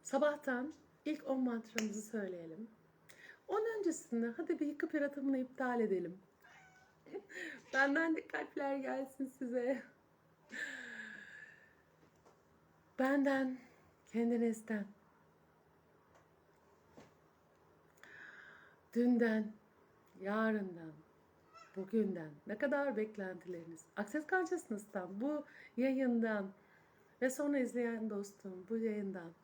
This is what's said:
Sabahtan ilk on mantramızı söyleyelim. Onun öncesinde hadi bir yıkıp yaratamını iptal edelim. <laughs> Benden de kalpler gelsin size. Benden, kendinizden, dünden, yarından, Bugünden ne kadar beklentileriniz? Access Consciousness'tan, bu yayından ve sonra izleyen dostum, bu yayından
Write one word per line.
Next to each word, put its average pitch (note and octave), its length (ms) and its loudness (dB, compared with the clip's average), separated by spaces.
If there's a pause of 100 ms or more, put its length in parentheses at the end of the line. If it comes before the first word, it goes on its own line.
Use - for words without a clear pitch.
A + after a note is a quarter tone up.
Sabahtan C#4 680 2 (320)
ilk D4+ 240 -4
on C4 100 0
mantramızı A3+ 640 -2
söyleyelim. F3+ 680 -8 (800)
Onun A4 320 0
öncesinde A#3 480 0 (100)
hadi E4+ 220 -2
bir D4 80 0
yıkıp D4+ 260 -2
yaratamını C#4+ 440 0
iptal B3+ 440 0
edelim. F#3 380 0 (840)
<laughs> - 680 -10
Benden D4 420 4
de - 120 -6
kalpler C#4 500 -2
gelsin C4 600 -4
size. B3+ 440 0 (3250)
Benden, C4+ 580 4 (500)
kendinizden, A3+ 800 2 (4000)
dünden, A#3 600 6 (680)
yarından, F#3+ 720 0 (840)
Bugünden F#3+ 560 0 (160)
ne G#3 100 -4
kadar C#4 400 2
beklentileriniz? F#3 880 -6 (120)
Access D4 300 -4
Consciousness'tan, G#3+ 960 -2
bu C#4+ 240 0 (320)
yayından A#3 760 2 (680)
ve B3+ 80 4
sonra C#4+ 300 2
izleyen A#3 500 0
dostum, G3 600 -8
bu A3+ 80 0
yayından G3 540 -2 (120)